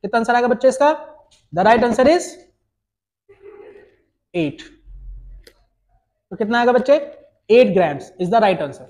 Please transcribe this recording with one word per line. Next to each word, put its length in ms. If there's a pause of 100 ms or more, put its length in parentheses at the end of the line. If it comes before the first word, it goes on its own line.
कितना 160
answer 160
आएगा 120
बच्चे 200
इसका? 220 (640)
The 120
right 180
answer 240
is 200 (2000)
eight। 280 (1700)
तो 40
कितना 240
आएगा 120
बच्चे? 260 (520)
Eight 280
grams 340 (100)
is 120
the 80
right 200
answer। 280